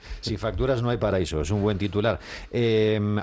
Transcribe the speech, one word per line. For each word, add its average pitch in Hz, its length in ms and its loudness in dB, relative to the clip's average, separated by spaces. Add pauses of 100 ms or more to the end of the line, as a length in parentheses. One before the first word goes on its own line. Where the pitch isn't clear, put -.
<laughs> - 140 -10
Sin - 180 -4
facturas 120 420 0
no 120 80 0
hay 120 80 0
paraíso, 92 440 0
es 76 100 -2
un 104 100 2
buen 104 160 2
titular. 101 420 0 (320)
Em, 107 720 2